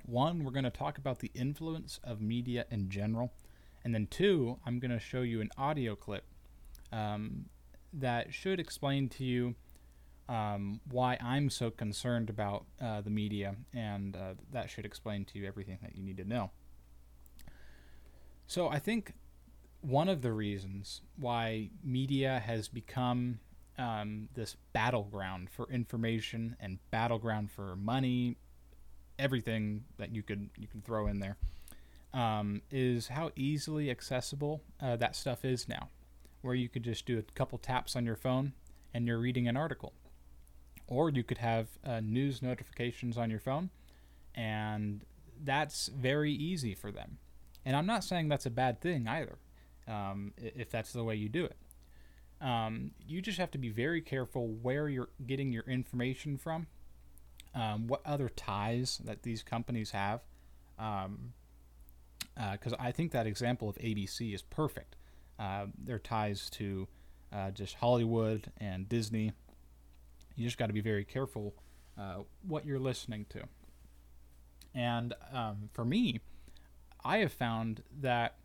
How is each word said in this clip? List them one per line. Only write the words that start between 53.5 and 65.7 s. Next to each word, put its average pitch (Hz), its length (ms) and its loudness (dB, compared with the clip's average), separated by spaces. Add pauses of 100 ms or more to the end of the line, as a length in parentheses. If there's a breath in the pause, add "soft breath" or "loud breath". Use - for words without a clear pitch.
to 143 60 -4
be 127 100 -2
very 131 340 2
careful 127 460 0
where 127 400 0
you're 127 220 -2 (140)
getting 135 280 0
your 113 100 0
information 127 760 0
from, 160 280 -2 (880)
um, 110 320 0
what 127 180 0
other 143 240 2
ties 107 760 0
that 107 180 -8
these 113 220 -2
companies 117 480 0
have. 101 320 2 (520 soft breath)
Um, 104 580 -4 (1000)
uh, 104 200 0
'cause 117 240 -2
I 123 100 2
think 160 220 2
that 113 160 4
example 117 400 2
of 98 100 -4
A 113 160 0
B 101 120 0
C 110 280 -4
is 95 80 -6
perfect. - 540 -2 (420 soft breath)
Uh, 101 280 -2 (120)